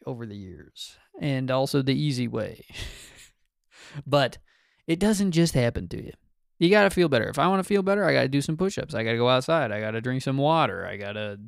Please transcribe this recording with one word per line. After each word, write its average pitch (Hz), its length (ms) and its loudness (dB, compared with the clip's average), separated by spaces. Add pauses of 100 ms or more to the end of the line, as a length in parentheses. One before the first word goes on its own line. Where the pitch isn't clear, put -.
over 120 180 -10
the 104 120 -12
years, 85 600 -16 (240)
and 131 300 -2
also 135 320 2
the 131 180 0
easy 127 280 -2
way. 104 420 -8
<laughs> - 60 -18 (1300)
But 135 320 2 (480)
it 165 120 0
doesn't 196 340 2
just 165 220 4
happen 117 340 0
to - 160 -10
you. - 80 -14 (460)
You 170 120 4
gotta 202 200 6
feel 175 180 2
better. 120 200 2
If - 100 -4
I 156 100 4
wanna 190 160 2
feel 202 180 0
better, 196 220 2
I 151 100 4
gotta 131 140 2
do 139 120 2
some 156 160 -2
push-ups. 165 380 -4
I 117 100 -2
gotta 117 120 0
go 120 120 2
outside. 131 440 2
I 104 80 -4
gotta 110 200 -4
drink 127 220 -4
some 135 160 -2
water. 139 480 0
I 101 100 -8
gotta 101 520 -8